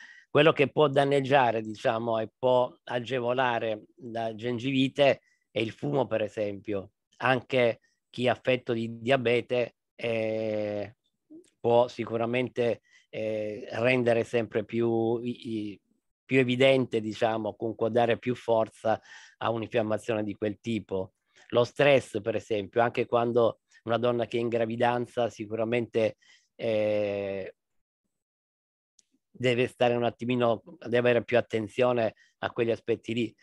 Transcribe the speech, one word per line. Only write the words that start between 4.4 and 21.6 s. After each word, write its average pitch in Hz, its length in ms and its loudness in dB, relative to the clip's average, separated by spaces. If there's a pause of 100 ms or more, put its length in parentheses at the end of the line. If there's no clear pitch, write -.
è - 80 -4
il 110 120 -2
fumo, 143 360 -2
per 110 140 -2
esempio. 101 680 -6 (260)
Anche 123 640 0 (320)
chi 123 140 -2
è - 20 4
affetto 123 440 0
di 117 260 -6
diabete, 120 800 0 (180)
eh, 110 1000 -4 (640)
può 120 280 4
sicuramente, 117 960 -4 (280)
eh, 107 600 -8
rendere 117 520 2
sempre 110 400 -2
più, 113 540 0
i, 113 540 -6
i, 92 100 -18 (420)
più 135 140 0
evidente, 127 640 4
diciamo, 107 540 -2
comunque 113 340 -4
dare 117 300 2
più 123 160 -4
forza 110 640 0 (360)
a 113 120 -2
un'infiammazione 110 760 -2
di 101 120 -6
quel 104 240 -4
tipo. 98 560 -6 (320)
Lo 120 160 4